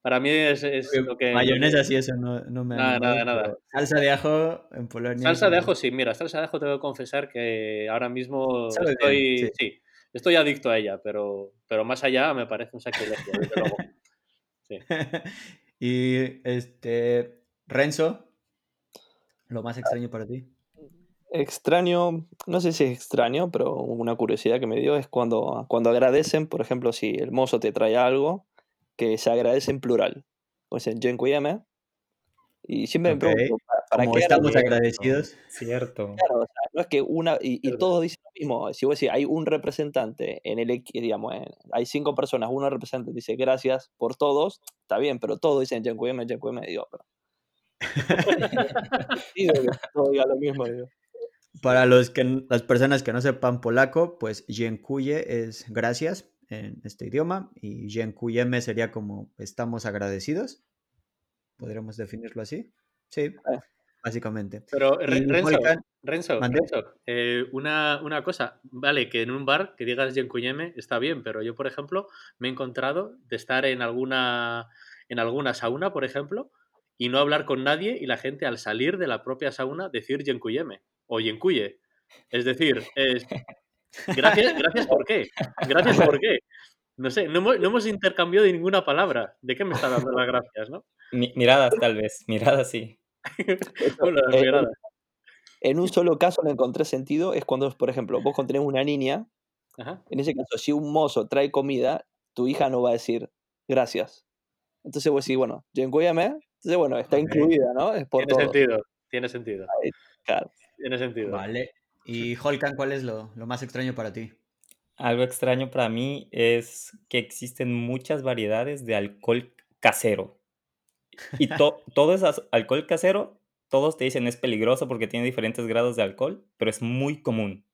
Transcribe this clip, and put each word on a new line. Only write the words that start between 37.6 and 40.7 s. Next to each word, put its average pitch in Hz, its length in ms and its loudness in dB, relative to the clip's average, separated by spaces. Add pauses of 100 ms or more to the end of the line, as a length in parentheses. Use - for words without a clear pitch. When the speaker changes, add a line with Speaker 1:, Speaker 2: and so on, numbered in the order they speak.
Speaker 3:
y 127 40 0
Speaker 1:
Cierto. 123 80 -6
Speaker 3:
todos 180 240 4
dicen 170 220 -6
lo - 140 -20
mismo. 123 340 -4
Si - 120 -2
vos 139 140 2
decís, 135 140 2
hay 139 120 2
un 156 200 -2
representante 143 1000 -4
en 110 160 -4
el 117 100 -2
equi-, 123 320 -6